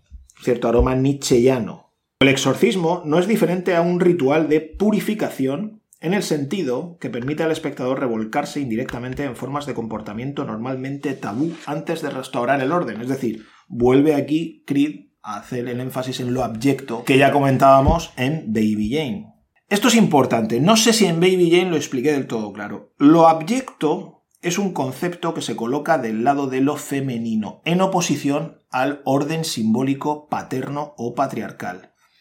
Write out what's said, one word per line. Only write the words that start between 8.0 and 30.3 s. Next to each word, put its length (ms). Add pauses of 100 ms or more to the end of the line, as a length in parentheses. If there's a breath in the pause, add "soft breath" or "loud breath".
revolcarse 600
indirectamente 640
en 120
formas 300
de 80
comportamiento 680
normalmente 680
tabú 420 (120)
antes 340
de 100
restaurar 520
el 100
orden. 300
Es 60
decir, 380 (220 loud breath)
vuelve 460
aquí 520
Creed 440 (120)
a 140
hacer 320
el 120
énfasis 400
en 120
lo 100
abyecto 640
que 140
ya 140
comentábamos 840
en 320
Baby 420
Jane. 440 (340)
Esto 200
es 60
importante. 640
No 180
sé 160
si 100
en 160
Baby 300
Jane 200
lo 60
expliqué 360
del 140
todo 280
claro. 420
Lo 320
abyecto 960 (160)
es 180
un 140
concepto 640
que 80
se 140
coloca 420
del 260
lado 220
de 160
lo 140
femenino, 880
en 160
oposición 880
al 340
orden 400
simbólico 840
paterno 680